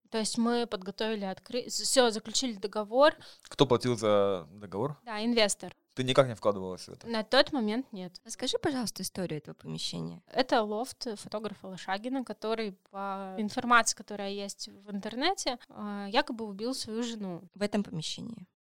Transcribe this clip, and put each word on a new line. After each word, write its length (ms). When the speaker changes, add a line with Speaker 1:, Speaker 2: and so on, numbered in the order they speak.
Speaker 1:
То 80
есть 200
мы 280
подготовили 600
откры-, 440
с-, 120
всё, 280
заключили 440
договор. 640
Speaker 2:
Кто 220
платил 300
за 560
договор? 520
Speaker 1:
Да, 200
инвестор. 520
Speaker 2:
Ты 80
никак 240
не 80
вкладывалась 520
в 60
это? 140
Speaker 1:
На 160
тот 280
момент 400
нет. 320
Speaker 3:
Расскажи, 340
пожалуйста, 460
историю 360
этого 140
помещения. 720
Speaker 1:
Это 340
лофт 460
фотографа 500
Лошагина, 560
который, 500
по 460
информации, 600
которая 340
есть 380
в 220
интернете, 640
э, 420
якобы 340
убил 280
свою 300
жену. 380
Speaker 3:
В 60
этом 220
помещении? 640